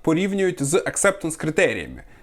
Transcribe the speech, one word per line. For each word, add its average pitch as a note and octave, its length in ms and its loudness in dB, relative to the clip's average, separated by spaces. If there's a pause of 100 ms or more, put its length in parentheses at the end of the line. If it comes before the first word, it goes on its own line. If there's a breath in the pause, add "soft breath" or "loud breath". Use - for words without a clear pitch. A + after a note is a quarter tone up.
порівнюють F#3 600 0
з C#3 120 0
acceptance E3 640 0
критеріями. A2 640 0 (200 soft breath)